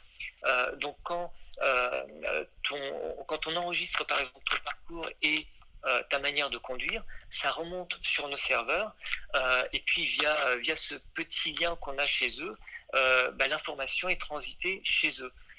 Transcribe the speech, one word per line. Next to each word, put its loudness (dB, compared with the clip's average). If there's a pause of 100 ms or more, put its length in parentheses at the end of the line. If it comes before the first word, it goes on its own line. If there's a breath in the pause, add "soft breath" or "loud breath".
(460 loud breath)
Euh, 4
donc -4
quand, -2 (280 loud breath)
euh, 4 (220)
euh, 0 (180)
ton, -4
quand -2
on 0
enregistre, 0
par 0
exemple, -6 (100)
ton 0
parcours -6 (120)
et, 2 (420)
euh, 4
ta 2
manière 0
de -6
conduire, -4 (260 loud breath)
ça 0
remonte -6
sur -2
nos -4
serveurs, 0 (400 loud breath)
euh, 4 (100)
et 0
puis 2
via, 4 (140)
euh, 4
via 0
ce -6 (180)
petit -4
lien 2
qu'on -6
a 2
chez 2
eux, -6 (400 loud breath)
euh, 6
bah, 2
l'information -2
est 2
transitée -4
chez 2
eux. -10 (240 loud breath)